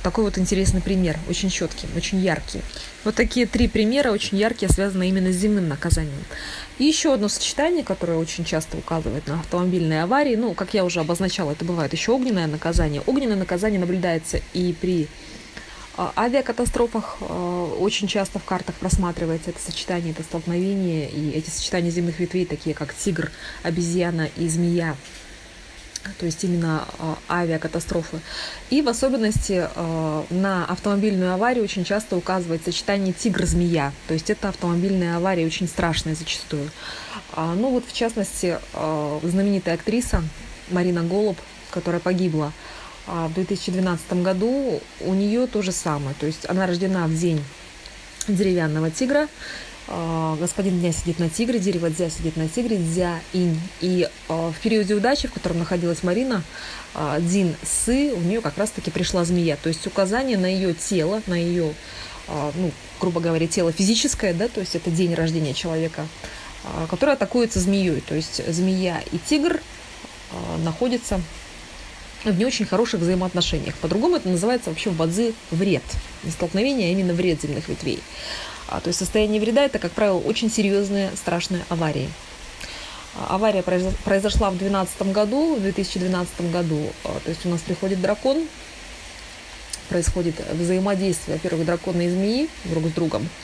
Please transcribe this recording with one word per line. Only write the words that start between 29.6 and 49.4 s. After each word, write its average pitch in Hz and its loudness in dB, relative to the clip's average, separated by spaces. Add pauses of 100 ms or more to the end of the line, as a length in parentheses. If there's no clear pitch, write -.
а, 160 -2
на 185 2
автомобильную 196 2
аварию 233 2
очень 190 -2
часто 202 0
указывает 175 0
сочетание 190 0
тигр-змея. 170 2 (160)
То 160 0
есть 160 -2
это 208 0
автомобильная 175 0
авария 175 2
очень 165 -2
страшная 160 0
зачастую. 156 -6 (640)
А, 165 0
ну 240 2
вот 247 2
в - -14
частности, 208 0 (160)
а, 151 -2
знаменитая 185 2
актриса 214 0 (460)
Марина 180 2
Голуб, 190 2 (340)
которая 170 0
погибла, 165 2 (520)
а, 170 -2
в 160 -4
две 185 0
тысячи 190 -2
двенадцатом 180 2
году, 220 2 (220)
у 185 0
неё 208 4
то 220 0
же 185 0
самое. 143 -2
То 147 0
есть 156 -2
она 185 2
рождена 180 2
в 160 2
день 165 2 (840)
деревянного 165 2
тигра. 285 2 (600)